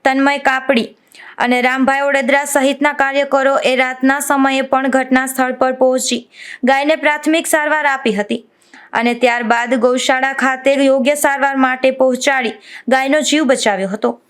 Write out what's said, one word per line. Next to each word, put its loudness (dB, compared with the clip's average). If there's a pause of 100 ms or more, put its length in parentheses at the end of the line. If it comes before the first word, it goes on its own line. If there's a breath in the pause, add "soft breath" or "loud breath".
તન્મય 0
કાપડી 0 (500 loud breath)
અને 0
રામભાઈ 0
ઓડેદરા 2
સહિતના 0
કાર્યકરો 0
એ 2
રાતના 0
સમયે 0
પણ 0
ઘટના 0
સ્થળ -4
પર 0
પહોંચી 0 (420 loud breath)
ગાયને 2
પ્રાથમિક 0
સારવાર 0
આપી -2
હતી -6 (480 loud breath)
અને 0
ત્યારબાદ 0
ગૌશાળા 0
ખાતે 0
યોગ્ય 2
સારવાર 0
માટે 2
પહોંચાડી 0 (340 loud breath)
ગાયનો 2
જીવ 0
બચાવ્યો 0
હતો. -2 (200)